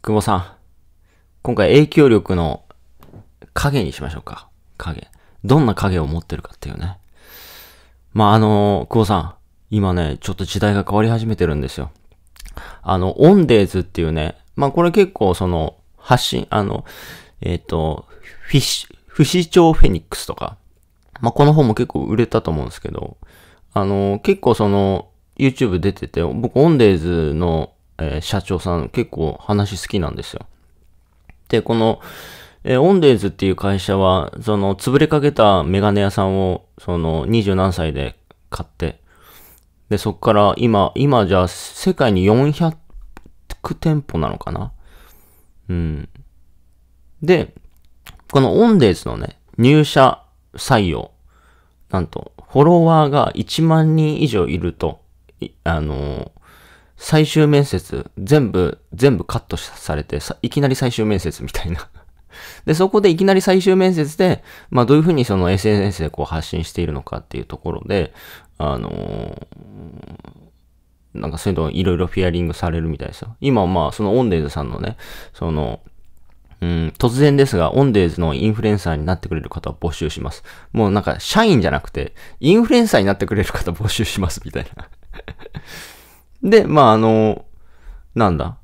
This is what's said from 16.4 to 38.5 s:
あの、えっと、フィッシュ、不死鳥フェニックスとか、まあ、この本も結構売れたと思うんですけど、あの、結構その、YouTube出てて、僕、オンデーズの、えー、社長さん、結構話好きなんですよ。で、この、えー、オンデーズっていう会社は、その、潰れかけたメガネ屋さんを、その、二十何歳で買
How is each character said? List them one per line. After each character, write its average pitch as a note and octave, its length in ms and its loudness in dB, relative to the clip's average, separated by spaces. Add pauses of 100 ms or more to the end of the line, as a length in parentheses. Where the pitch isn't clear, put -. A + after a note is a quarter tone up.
あ G#2 160 -2
の、 G#2 220 -8 (560)
え E2+ 140 -4
っ - 20 -8
と、 D#2+ 480 -6 (340)
フ - 140 -6
ィ - 20 4
ッ C3 40 6
シ - 260 -6
ュ、 - 100 -20 (100)
不 - 200 0
死 F3 240 -2
鳥 E3 240 6
フ - 100 10
ェ - 40 10
ニ - 120 0
ッ - 80 -20
ク - 80 -12
ス - 80 -12
と - 100 -12
か、 - 220 -10 (640)
ま A#2 80 0
あ、 - 40 0
こ C#3+ 120 4
の D3+ 80 8
本 D3+ 160 6
も G#2+ 60 2
結 B2 140 -2
構 - 180 -6
売 G#2+ 100 -2
れ A#2 100 2
た - 140 0
と - 100 -6
思 D2+ 120 -4
う - 20 -8
ん - 60 -10
で - 20 -20
す - 80 -20
け - 100 -10
ど、 - 280 -12 (560)
あ G3 100 0
の、 G3 360 0
結 - 200 0
構 A#2 140 2
そ G#2+ 120 0
の、 G2 440 0 (260)
YouTube C3 420 0
出 F#2+ 140 -2
て - 160 -12
て、 - 140 -4
僕、 A2+ 340 -4
オ C#3+ 100 4
ン D#3+ 120 4
デ G#2 160 6
ー - 20 2
ズ D#2+ 380 -2
の、 E2 400 -2 (280)
え D2 140 -6
ー、 - 60 -6
社 - 180 -4
長 F#2 180 -6
さ F2 200 -4
ん、 B1 100 -6
結 - 220 -4
構 - 320 -4
話 G2+ 360 -2
好 - 80 -12
き G2+ 140 -4
な D#2 80 -4
ん A#1 80 -10
で - 60 -12
す - 100 -14
よ。 - 140 -16 (1040)
で、 A2+ 100 2
こ A#2 140 -4
の、 A2+ 260 0 (640)
え B2+ 140 0
ー、 - 20 2
オ E3+ 100 4
ン G3 100 4
デ C#3+ 120 6
ー G#2+ 60 2
ズ G2 80 -4
っ F#2 40 -2
て - 140 -6
い F#2+ 60 2
う F2+ 60 -2
会 G2 220 -2
社 G2 200 -2
は、 F#2 420 2
そ G#2+ 160 -2
の、 G2 180 -2
潰 B2+ 220 -2
れ D3+ 100 4
か D3+ 140 0
け C#3 120 0
た G2 320 4
メ F#2+ 180 0
ガ G#2 100 2
ネ G2+ 80 0
屋 G2 100 0
さ G2+ 120 -2
ん F#2+ 160 0
を、 F#2 260 -2 (140)
そ F2 180 -6
の、 D#2+ 300 -2
二 A2+ 160 2
十 G2 120 0
何 F#2 200 0
歳 D#2+ 180 -4
で C2+ 260 -8 (300)
買 - 180 -12